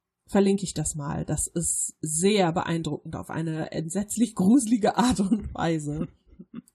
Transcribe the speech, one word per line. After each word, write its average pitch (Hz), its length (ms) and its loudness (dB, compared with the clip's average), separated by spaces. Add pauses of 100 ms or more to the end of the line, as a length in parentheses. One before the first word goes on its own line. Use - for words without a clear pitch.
(260)
verlinke 196 380 2
ich - 100 -6
das 156 220 -4
mal. 147 280 -6
Das - 220 -4
ist - 540 -4
sehr 165 500 2
beeindruckend 160 640 -4
auf - 160 -10
eine 160 400 -6
entsetzlich 208 640 -2
gruselige 214 640 4
Art 240 240 4
und 196 340 0
Weise. 156 540 -2 (680)